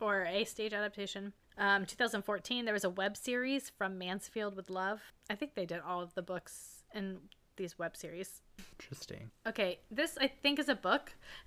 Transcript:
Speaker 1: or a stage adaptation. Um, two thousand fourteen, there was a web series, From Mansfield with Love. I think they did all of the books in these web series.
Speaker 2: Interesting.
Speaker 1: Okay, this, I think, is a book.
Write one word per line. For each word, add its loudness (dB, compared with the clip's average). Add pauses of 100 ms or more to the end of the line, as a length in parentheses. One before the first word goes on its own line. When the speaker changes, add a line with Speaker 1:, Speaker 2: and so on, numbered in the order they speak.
Speaker 1:
or 4
a 2
stage -2
adaptation. -2 (240)
Um, 6
two -6
thousand 2
fourteen, 0
there 2
was 2
a 4
web 0
series, 0
From -2
Mansfield -4
with -8
Love. 0 (280)
I -2
think -4
they -2
did -4
all 0
of -6
the -2
books -8 (120)
in -4 (380)
these -6
web -4
series. -10 (400)
Speaker 2:
Interesting. -10 (160)
Speaker 1:
Okay, 2 (120)
this, 0
I 4
think, 4
is 4
a 4
book. 4 (340)